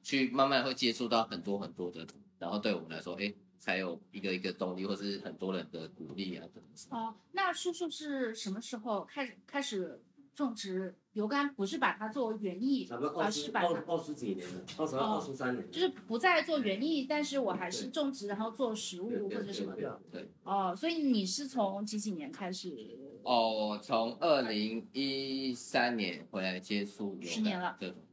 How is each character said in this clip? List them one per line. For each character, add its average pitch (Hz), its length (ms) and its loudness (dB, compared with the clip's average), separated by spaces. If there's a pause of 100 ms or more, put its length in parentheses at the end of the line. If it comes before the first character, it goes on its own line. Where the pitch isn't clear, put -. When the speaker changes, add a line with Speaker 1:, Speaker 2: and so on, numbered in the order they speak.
Speaker 1:
去 131 280 2
慢 135 180 4
慢 131 160 4
会 131 100 0
接 120 200 2
触 120 140 0
到 113 160 6
很 87 180 -4
多 98 160 -2
很 - 160 -6
多 87 180 -4
的， 82 140 -10 (340)
然 85 120 -4
后 104 80 2
对 104 140 2
我 87 60 0
们 80 100 -10
来 80 120 -6
说， 87 140 -4
哎， 101 180 -2 (260)
才 92 180 0
有 87 220 -2 (120)
一 104 80 -8
个 95 140 0
一 90 60 0
个 92 120 0
动 90 240 -2
力， 95 100 -2
或 101 100 0
是 101 240 -4
很 87 160 -8
多 95 200 0
人 80 160 -2
的 80 180 -8
鼓 80 260 -12
励 92 200 -4
啊， 78 180 -12
等 - 100 -18 (260)
等。 240 100 -4
Speaker 2:
哦， 226 160 -4 (160)
那 359 220 2
叔 - 180 -2
叔 339 180 -2
是 269 460 -2
什 208 160 -4
么 202 80 -4
时 - 180 -8
候 214 280 -2
开 277 200 -6
始， 226 120 -12 (100)
开 277 140 -2
始 190 400 -4 (340)
种 254 180 0
植 190 400 -4 (200)
油 214 160 0
柑？ 285 240 2
不 196 120 0
是 277 120 -2
把 214 160 4
它 214 160 -4
做 226 280 0
园 190 240 -4
艺， 254 240 2
Speaker 3:
差 120 120 -8
不 123 60 -2
多 147 80 2
二 208 200 2
十， 147 100 -2
Speaker 2:
而 - 40 -4
是 139 60 -6
把 196 100 2
它 175 60 6
Speaker 3:
二， - 200 2
二 170 100 2
十 151 160 -4
几 120 200 -2
年 90 140 -4
了， 90 140 -8 (160)
二 156 80 2
十， 131 100 -2
Speaker 2:
哦， 214 240 2
Speaker 3:
二 - 20 -2
十 139 140 -6
三 127 180 0
年 - 120 -4
了。 - 60 -14
Speaker 2:
就 294 80 -4
是 359 80 4
不 - 300 -2
再 339 240 6
做 311 180 2
园 214 240 2
艺， 294 220 2
但 294 180 2
是 277 160 0
我 202 140 2
还 180 180 -2
是 202 160 -4
种 269 240 2
植， 202 140 -6
Speaker 3:
对。 202 40 -2
Speaker 2:
然 202 100 -2
后 220 120 0
做 226 240 0
食 180 260 -6
物 208 280 -2
或 - 0 -
者 202 240 -2
什 202 100 -2
么 190 120 -4
的。 - 40 -8
Speaker 3:
对， - 40 -2
对， - 80 -2 (200)
对， 175 100 -8
对， - 20 -
对。 - 60 -14 (140)
Speaker 2:
哦， 190 320 2
所 311 140 0
以 339 60 0
你 254 300 4
是 262 220 -2
从 208 380 2
几 214 140 -2
几 208 120 -2
年 156 200 -4
开 185 200 -4
始？ 185 240 -6 (480)
Speaker 1:
哦， 113 460 6
我 104 80 0
从 113 400 2
二 151 240 8
零 110 500 2
一 135 640 0
三 120 420 2
年 87 360 -2
回 98 100 -2
来 92 180 0
接 101 240 0
触 101 380 -4
油 - 80 -6
柑。 - 40 -2
Speaker 2:
十 226 80 0
年 202 160 4
了。 180 220 -2
Speaker 1:
对。 92 140 -6 (200)